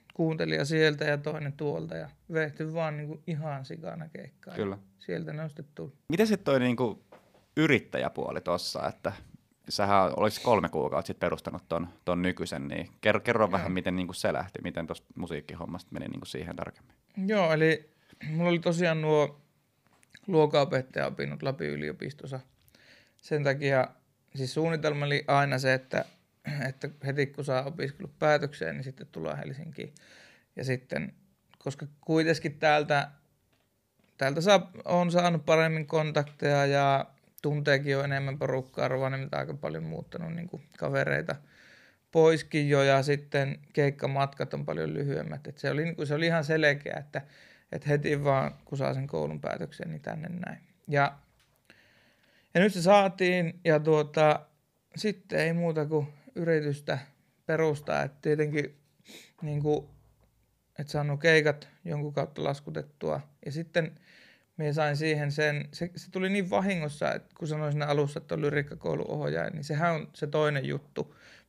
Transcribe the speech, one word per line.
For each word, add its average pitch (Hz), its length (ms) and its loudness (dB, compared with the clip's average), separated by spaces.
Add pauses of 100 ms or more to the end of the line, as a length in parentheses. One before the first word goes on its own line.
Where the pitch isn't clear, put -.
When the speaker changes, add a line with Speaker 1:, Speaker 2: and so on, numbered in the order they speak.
(140)
Speaker 1:
kuuntelija 160 520 0
sieltä 151 400 2
ja 147 120 2
toinen 147 360 -6
tuolta 160 440 -4
ja - 120 -10 (240)
vehty 156 400 -2
vaan 160 240 -2
niinku 151 300 -10
ihan 147 380 -6
sikana 165 440 -12
keikkaa. - 460 -18
Speaker 2:
Kyllä. 101 220 -4 (220)
Speaker 1:
Sieltä - 340 -6
ne 156 100 -8
on 156 60 -8
sitten 143 160 -14 (100)
tullut. 160 200 -12 (140)
Speaker 2:
Miten 185 180 4
sit 202 160 0
toi 139 160 4
niinku 123 440 0 (540)
yrittäjäpuoli 92 840 0
tossa, - 460 -2
että - 240 -4 (580)
sähän 98 500 4
olis 104 200 0
kolme 98 300 4
kuukautta 76 380 -2
sit - 120 -10
perustanut - 500 -4
ton, 85 180 -2 (180)
ton 87 160 0
nykyisen, 87 460 -4
niin 82 200 -8 (140)
kerro, 107 180 4
kerro 110 320 2
vähän, 92 140 0
Speaker 1:
Joo. 87 80 -2
Speaker 2:
miten 92 220 -2
niinku 90 180 -4
se 92 200 -2
lähti, 69 300 -6
miten 82 240 -8
tosta 82 280 -10
musiikkihommasta 82 760 -10
meni 78 160 -10
niinku - 180 -10
siihen - 300 -10
tarkemmin? - 400 -14 (320)
Speaker 1:
Joo, 190 260 2
eli 156 360 2 (400)
mulla 165 200 0
oli 170 100 2
tosiaan 165 420 0
nuo 151 400 2 (840)
luokanopettajaopinnot 147 1160 0
Lapin 135 260 -4
yliopistossa. 131 680 -8 (800)
Sen 151 260 -4
takia, 139 440 2 (480)
siis 131 180 -6
suunnitelma 156 520 0
oli 143 220 0
aina 139 320 4
se, 131 140 2
että, - 320 -2 (640)
että 139 220 -8 (160)
heti 139 220 0
kun 139 180 -10
saa 131 180 0
opiskelut 139 560 -8
päätökseen, 143 560 0
niin 143 80 -8
sitten 131 280 -14
tullaan 80 260 -6
Helsinkiin. - 560 -12 (640)
Ja - 80 -8
sitten, - 500 -4 (460)
koska 143 260 -8 (160)
kuitenkin 160 580 0
täältä, 151 520 2 (1080)
täältä 143 240 0
saa, 190 300 6 (140)
on 175 260 2
saanut 175 340 4
paremmin 160 420 4
kontakteja 147 800 2
ja 139 400 4 (360)
tunteekin 147 500 2
jo 139 120 2
enemmän 139 360 -2
porukkaa. 135 480 -2
Rovaniemeltä 135 500 -2
aika - 160 -4
paljon 151 300 -6
muuttanut 165 500 -8
niinku 175 280 -10 (160)
kavereita - 580 -2 (760)
poiskin 160 580 4
jo, 139 140 6
ja 135 200 6
sitten 143 560 -2 (140)
keikkamatkat 139 800 0
on 143 120 -6
paljon 156 280 -4
lyhyemmät. 147 540 -6
Et 143 100 -14
se 139 140 -4
oli 147 120 -2
niinku, 165 220 -4
se 143 100 -2
oli 165 100 0
ihan 165 180 2
selkeä, 147 560 2
että, 143 220 -8 (500)
että 147 180 -4
heti 147 340 2
vaan 139 280 2 (140)
kun 139 120 -8
saa 135 160 -2
sen 135 140 -4
koulun - 340 -4
päätökseen, - 500 -8
niin 156 100 -10
tänne 160 280 -8 (160)
näin. - 120 -12 (300)
Ja, 143 300 0 (1400)
ja 175 80 6
nyt 208 120 6
se 180 80 -2
saatiin, 185 840 6
ja 156 140 6
tuota, 151 600 4 (560)
sitten 190 440 -4
ei 160 140 2
muuta 165 320 0
kuin 147 220 0 (280)
yritystä 151 640 0 (480)
perustaa. 151 580 0
Et - 180 -8
tietenkin 151 540 0 (680)
niinku, 147 480 -2 (920)
et 143 100 -10
saanut 147 320 -2
keikat 156 460 4 (180)
jonkun 147 280 -4
kautta 147 300 -4
laskutettua. 80 800 -4 (240)
Ja 143 60 -8
sitten 165 480 -4 (580)
mie 151 160 0
sain 147 240 0
siihen 147 340 0
sen, 147 420 0
se, 175 220 -6
se - 160 -16
tuli 185 180 -2
niin 196 200 0
vahingossa, 180 640 0
että - 240 -10
kun 170 100 -6
sanoin 151 240 -2
siinä 147 160 0
alussa, 147 320 2
että - 160 -4
on 160 60 -2
lyrikkakouluohjaaja, 147 1080 -2
niin 151 140 -8
sehän 160 300 0
on 151 200 -6
se - 140 -6
toinen 147 380 0
juttu, - 500 -6 (340)